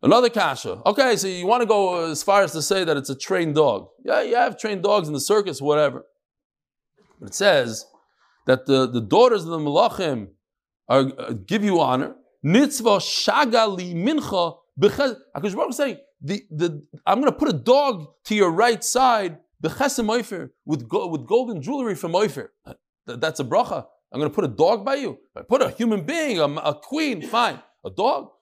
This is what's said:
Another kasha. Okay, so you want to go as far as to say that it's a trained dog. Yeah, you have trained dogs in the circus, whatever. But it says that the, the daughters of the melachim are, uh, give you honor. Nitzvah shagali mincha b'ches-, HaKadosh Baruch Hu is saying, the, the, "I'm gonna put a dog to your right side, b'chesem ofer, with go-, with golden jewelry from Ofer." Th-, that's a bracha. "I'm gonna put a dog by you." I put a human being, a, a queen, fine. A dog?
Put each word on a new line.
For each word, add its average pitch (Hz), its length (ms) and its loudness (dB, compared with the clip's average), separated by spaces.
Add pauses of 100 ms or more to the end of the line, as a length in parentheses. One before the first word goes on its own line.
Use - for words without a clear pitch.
Another 226 260 4
kasha. 131 560 -4
Okay, 226 320 2
so 175 120 -4
you 180 180 -6
want 240 160 2
to 226 40 -2
go 180 440 0
as 151 120 -6
far 202 200 4
as 170 100 0
to 156 100 -6
say 190 200 0
that 160 140 0
it's 131 120 -8
a 135 80 -6
trained 165 380 -2
dog. 123 340 2 (160)
Yeah, - 180 0
you 240 120 -2
have 240 240 0
trained 208 240 -6
dogs 202 240 2
in 151 80 -6
the 135 60 -4
circus, 190 400 0
whatever. 143 440 0 (1160)
But 101 100 -18
it - 40 -18
says 139 520 2 (600)
that 131 200 2
the, 131 220 4
the 120 120 -2
daughters 202 440 4
of 160 60 -8
the 165 80 -4
melachim 151 720 0 (600)
are, 135 300 4
uh, - 140 -8 (140)
give 202 160 0
you 190 180 2
honor. 131 360 0 (280)
Nitzvah 220 540 4
shagali 214 960 0
mincha 180 600 -2 (220)
b'ches-, 214 380 2 (200)
HaKadosh 180 180 -4
Baruch - 0 -
Hu 277 140 -2
is 254 80 -8
saying, 269 220 -2 (240)
the, 175 280 -6
the, 156 320 -4 (220)
"I'm 196 160 2
gonna 277 120 2
put 311 160 0
a 247 40 0
dog 214 540 2 (180)
to 214 100 -4
your 196 160 4
right 214 320 2
side, 220 560 0 (240)
b'chesem 240 480 -2
ofer, 208 420 -4 (120)
with 135 240 -4
go-, 180 200 -2
with 147 180 -6
golden 226 340 0
jewelry 233 340 -6
from 165 200 -8
Ofer." 151 380 -2 (540)
Th-, 120 140 -10
that's 156 180 -4
a 135 60 -4
bracha. 156 420 -2 (240)
"I'm 127 100 -8
gonna 151 100 -2
put 185 140 -2
a 147 40 -2
dog 175 360 2
by 269 100 -2
you." 262 240 -6 (180)
I - 60 -16
put 269 180 2
a 302 100 0
human 214 340 -2
being, 294 340 -2
a, 156 60 4
a 147 300 -2
queen, 269 460 -4
fine. 220 400 -2 (240)
A 95 60 -10
dog? 247 400 -2 (120)